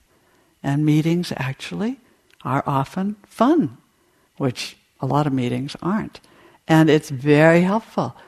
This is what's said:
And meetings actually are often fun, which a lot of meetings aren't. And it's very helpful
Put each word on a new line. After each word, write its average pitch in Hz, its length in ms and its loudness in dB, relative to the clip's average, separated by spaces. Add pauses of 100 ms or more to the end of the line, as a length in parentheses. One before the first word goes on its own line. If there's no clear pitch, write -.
(600)
And 143 240 -2
meetings 160 520 0
actually 175 600 -8 (440)
are 131 240 -2
often 185 480 -4 (100)
fun, 240 520 0 (580)
which - 400 -6 (240)
a 135 60 -8
lot 143 220 0
of 135 60 -4
meetings 127 480 -4
aren't. - 380 -6 (480)
And 160 220 4
it's 151 200 2
very 147 520 4
helpful 185 560 -4 (100)